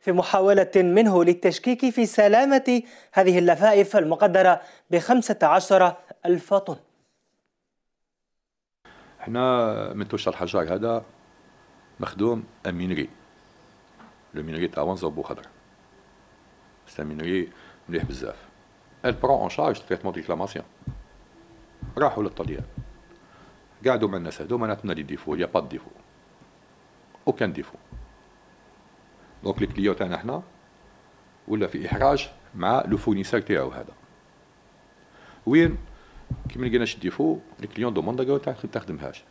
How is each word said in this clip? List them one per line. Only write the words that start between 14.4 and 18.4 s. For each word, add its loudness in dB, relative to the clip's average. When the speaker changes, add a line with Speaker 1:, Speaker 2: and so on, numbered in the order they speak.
Speaker 2:
مينري -4
تاع -4
وانزا -4
بو -8
خضر. -10
سي -14
ان -8
مينري -6
مليح -6
بزاف. -10